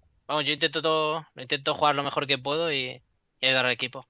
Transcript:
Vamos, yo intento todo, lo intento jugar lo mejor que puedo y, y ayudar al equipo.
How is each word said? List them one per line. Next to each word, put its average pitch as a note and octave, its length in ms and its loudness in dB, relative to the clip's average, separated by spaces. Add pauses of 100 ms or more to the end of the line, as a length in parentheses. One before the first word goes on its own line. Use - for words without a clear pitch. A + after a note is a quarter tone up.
(280)
Vamos, D3 180 0
yo D3 80 2
intento D3+ 280 0
todo, D#3 520 0
lo - 80 -14
intento C#3+ 320 -2
jugar D3 220 4
lo C#3+ 80 -2
mejor C#3 240 -2
que C#3 100 2
puedo D3+ 340 -2
y, C3 300 -4 (380)
y C3 80 0
ayudar C3 180 4
al B2 60 2
equipo. B2 380 -6